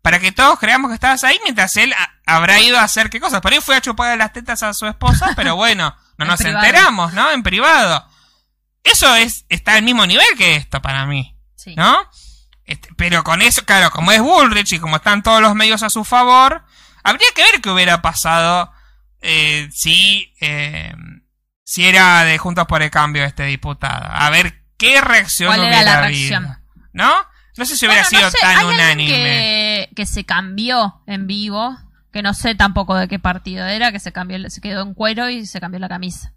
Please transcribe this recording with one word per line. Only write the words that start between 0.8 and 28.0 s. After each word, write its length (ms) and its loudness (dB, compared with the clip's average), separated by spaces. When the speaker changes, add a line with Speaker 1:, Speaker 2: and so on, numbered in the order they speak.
Speaker 1:
que 60 -6
estabas 280 0
ahí 200 2
mientras 340 -2
él 160 0
ha-, 160 -4
habrá 340 4
ido 180 4
a 60 4
hacer 260 0
qué 120 -10
cosas. 180 -4
Por 140 -2
ahí 80 0
fue 160 0
a 40 0
chupar 360 -4
las 160 -4
tetas 300 -8
a 100 -6
su 140 -10
esposa, 440 0
Speaker 2:
<laughs> 60 -6
Speaker 1:
pero 180 -2
bueno, 400 -2
no 80 -6
Speaker 2:
En 60 -4
Speaker 1:
nos 100 0
Speaker 2:
privado. 240 -2
Speaker 1:
enteramos, 480 2
¿no? 180 0
En 120 -2
privado. 640 2
Eso 320 2
es, 340 -2
está 260 0
al 80 2
mismo 220 2
nivel 200 2
que 180 2
esto 260 -6
para 240 -6
mí, 320 -8
Speaker 2:
Sí. 200 -20
Speaker 1:
¿no? 200 2
Este, 320 -14
pero 260 0
con 180 -2
eso, 240 0
claro, 260 4
como 200 0
es 100 4
Bullrich 520 2
y 60 -6
como 180 -4
están 260 0
todos 180 4
los 140 4
medios 280 0
a 60 -4
su 140 -4
favor, 640 4
habría 320 0
que 80 2
ver 180 2
qué 80 -6
hubiera 320 2
pasado, 680 -2
eh, 520 -2
si, 680 0
eh, 520 -8
si 220 -2
era 400 6
de 120 2
Juntos 300 -2
por 140 -2
el 100 -2
Cambio 320 0
este 220 -6
diputado. 680 -8
A 180 0
ver 360 0
qué 240 2
reacción 540 0
Speaker 2:
¿Cuál 60 0
era 160 0
Speaker 1:
hubiera 60 4
Speaker 2:
la 40 0
Speaker 1:
habido, 240 -4
Speaker 2:
reacción? 240 -10
Speaker 1:
¿no? 200 0
No 80 -6
sé 120 -6
si 80 -2
hubiera 180 4